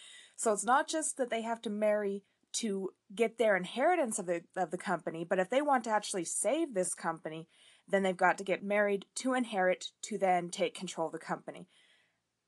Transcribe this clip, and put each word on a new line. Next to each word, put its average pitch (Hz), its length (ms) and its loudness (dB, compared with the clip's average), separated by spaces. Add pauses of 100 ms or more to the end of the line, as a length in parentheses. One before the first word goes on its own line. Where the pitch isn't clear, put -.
(360)
So - 160 2
it's 202 120 -2
not 269 240 4
just 311 280 -2
that 247 140 -2
they 226 100 -2
have 226 220 -4
to 226 80 -4
marry 208 520 0 (300)
to 196 380 -4 (240)
get 220 240 0
their 220 180 4
inheritance 240 600 0
of 190 80 -6
the, 170 160 0 (140)
of 180 140 -2
the 180 80 -4
company, 165 460 -4
but 185 140 0
if 185 100 2
they 269 140 2
want 269 220 2
to 233 60 -4
actually 208 340 0
save 277 500 0
this 185 180 0
company, 160 560 -6 (400)
then 196 140 4
they've 185 140 2
got 180 200 6
to 196 80 -6
get 190 180 0
married 202 440 2 (100)
to 262 160 -2
inherit 220 540 0 (160)
to 208 160 -6
then 175 320 2
take 175 240 -2
control 175 320 -4
of 151 60 -6
the 160 60 -8
company. 165 480 -8 (800)